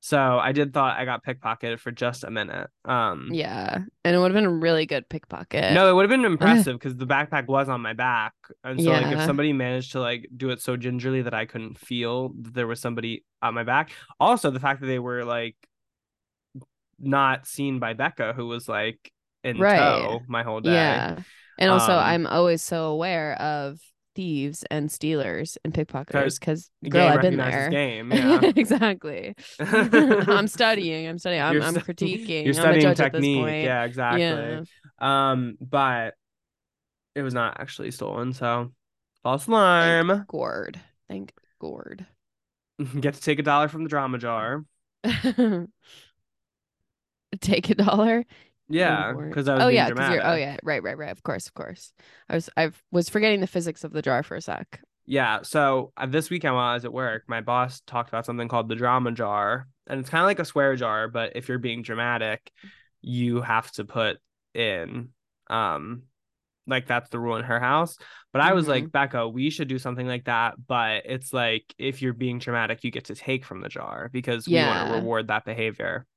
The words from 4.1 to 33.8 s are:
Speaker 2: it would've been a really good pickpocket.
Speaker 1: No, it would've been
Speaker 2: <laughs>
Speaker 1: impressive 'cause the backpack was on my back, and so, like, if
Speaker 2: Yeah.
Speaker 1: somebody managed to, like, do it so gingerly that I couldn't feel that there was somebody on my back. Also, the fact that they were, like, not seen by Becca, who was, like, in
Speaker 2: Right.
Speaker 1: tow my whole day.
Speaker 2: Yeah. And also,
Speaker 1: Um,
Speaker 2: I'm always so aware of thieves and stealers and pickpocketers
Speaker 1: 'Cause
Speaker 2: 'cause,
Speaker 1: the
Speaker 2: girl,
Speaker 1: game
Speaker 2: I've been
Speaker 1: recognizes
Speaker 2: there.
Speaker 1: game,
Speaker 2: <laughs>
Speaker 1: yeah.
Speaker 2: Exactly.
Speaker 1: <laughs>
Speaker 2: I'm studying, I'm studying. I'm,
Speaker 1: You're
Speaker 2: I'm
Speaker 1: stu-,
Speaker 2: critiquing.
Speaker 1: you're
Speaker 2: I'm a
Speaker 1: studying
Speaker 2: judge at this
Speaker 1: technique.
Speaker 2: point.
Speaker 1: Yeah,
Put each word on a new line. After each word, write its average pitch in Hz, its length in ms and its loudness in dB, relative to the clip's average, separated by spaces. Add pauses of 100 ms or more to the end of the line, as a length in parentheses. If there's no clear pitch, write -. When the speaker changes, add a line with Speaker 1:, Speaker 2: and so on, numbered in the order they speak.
Speaker 2:
it 180 40 6
would've 185 160 4
been 214 100 4
a 190 40 4
really 160 360 2
good 143 240 -4
pickpocket. - 640 -6
Speaker 1:
No, 190 180 6
it 185 40 6
would've 190 160 6
been 254 160 4
Speaker 2:
<laughs> - 0 -
Speaker 1:
impressive 175 540 4
'cause 131 180 -6
the 131 100 -6
backpack 143 400 0
was 139 220 2
on 123 120 -4
my 110 120 -6
back, 117 400 -2 (300)
and 131 180 -4
so, 165 120 4
like, 147 180 2
if 151 100 0
Speaker 2:
Yeah. 156 40 0
Speaker 1:
somebody 147 280 0
managed 127 400 -4
to, 131 80 -4
like, 120 340 -4
do 131 140 -4
it 123 120 -4
so 127 160 -4
gingerly 123 440 -2
that 120 120 -4
I 110 120 -2
couldn't 113 320 -12
feel 123 520 -4 (120)
that 117 120 -16
there 120 140 -2
was 117 120 -6
somebody 117 440 -6 (180)
on 113 120 -2
my 117 100 -4
back. 131 280 0 (280)
Also, 202 320 4
the 127 80 -4
fact 135 220 -2
that 135 60 -6
they 131 120 0
were, 123 260 -6
like, 117 300 -4 (1400)
not 135 480 2
seen 139 320 -4
by 117 140 -4
Becca, 117 400 -4
who 120 140 -8
was, 117 220 -8
like, 110 420 -6 (320)
in 123 140 -4
Speaker 2:
Right. 147 540 4
Speaker 1:
tow 120 160 -6
my 117 160 -4
whole 110 180 -4
day. 135 100 2
Speaker 2:
Yeah. 156 440 2 (420)
And 190 140 6
also, 185 220 6
Speaker 1:
Um, 170 60 6
Speaker 2:
I'm 170 280 2
always 170 340 4
so 165 300 -4
aware 160 500 -2
of 147 380 -6 (340)
thieves 151 560 -4
and 151 220 -2
stealers 143 720 -4
and 156 100 -6
pickpocketers 139 640 -2
Speaker 1:
'Cause - 20 -12
Speaker 2:
'cause, 160 320 -4 (120)
Speaker 1:
the 139 60 -6
Speaker 2:
girl, 175 180 8
Speaker 1:
game 151 60 8
Speaker 2:
I've 151 80 6
been 180 160 4
Speaker 1:
recognizes 131 300 0
Speaker 2:
there. - 40 0
Speaker 1:
game, 123 400 -2
Speaker 2:
<laughs> - 20 0
Speaker 1:
yeah. 285 420 6
Speaker 2:
Exactly. 196 800 0 (120)
Speaker 1:
<laughs> - 120 -20
Speaker 2:
I'm 214 880 6
studying, 185 600 2
I'm 165 100 -8
studying. 175 240 -2
I'm, 156 120 2
Speaker 1:
You're 151 80 4
Speaker 2:
I'm 165 120 0
Speaker 1:
stu-, 170 120 0
Speaker 2:
critiquing. 180 580 -4
Speaker 1:
you're 143 160 2
Speaker 2:
I'm 165 120 6
a - 20 8
Speaker 1:
studying 156 80 8
Speaker 2:
judge 175 200 6
at 135 100 4
this 147 140 0
Speaker 1:
technique. 143 120 4
Speaker 2:
point. 156 260 0
Speaker 1:
Yeah, 127 200 0